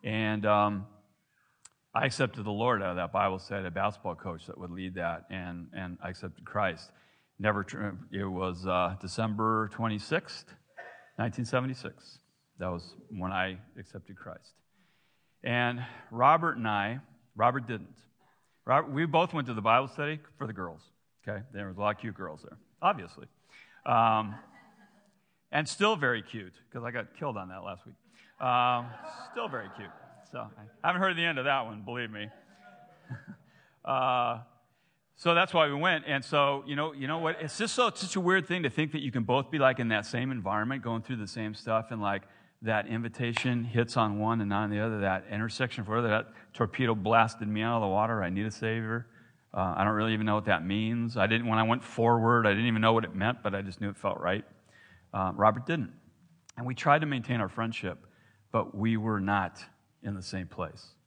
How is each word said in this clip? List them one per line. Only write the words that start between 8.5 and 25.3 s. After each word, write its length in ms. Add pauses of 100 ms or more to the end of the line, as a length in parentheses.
uh, 340
December 720
twenty-sixth, 720 (760)
nineteen 280
seventy-six. 720 (400)
That 100
was 260 (140)
when 240
I 260 (200)
accepted 380
Christ. 360 (920)
And 400 (280)
Robert 480
and 100
I, 320 (340)
Robert 320
didn't. 300 (680)
Robert, 240
we 160
both 260
went 140
to 80
the 80
Bible 260
study 320 (160)
for 100
the 60
girls, 300 (440)
okay? 180 (100)
There 140
was 100
a 20
lot 140
of 60
cute 140
girls 280
there, 160 (240)
obviously. 440 (600)
Um, 480 (1160)